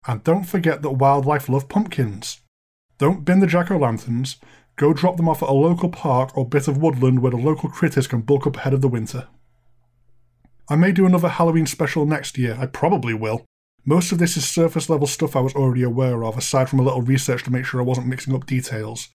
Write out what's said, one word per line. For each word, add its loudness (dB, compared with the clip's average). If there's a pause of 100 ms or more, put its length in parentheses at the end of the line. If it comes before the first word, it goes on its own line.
And -4
don't 0
forget 0
that -4
wildlife 2
love -2
pumpkins. -4 (580)
Don't 0
bin 4
the 6
jack-o'-lanterns, -2 (400)
go 4
drop 2
them 2
off 0
at -2
a 0
local 2
park -2
or -2
bit 0
of 0
woodland 2
where 2
the -4
local -2
critters 0
can -2
bulk 2
up -2
ahead -2
of 2
the 2
winter. -6 (1400)
I -2
may 4
do 4
another 4
Halloween 2
special -2
next -2
year, -2
I -4
probably -2
will. -4 (380)
Most 2
of 0
this 2
is -2
surface 0
level 2
stuff -2
I 2
was -2
already 2
aware 0
of, -4
aside 0
from 2
a 4
little 0
research 0
to -4
make -2
sure -4
I 0
wasn't -2
mixing -4
up -6
details. -6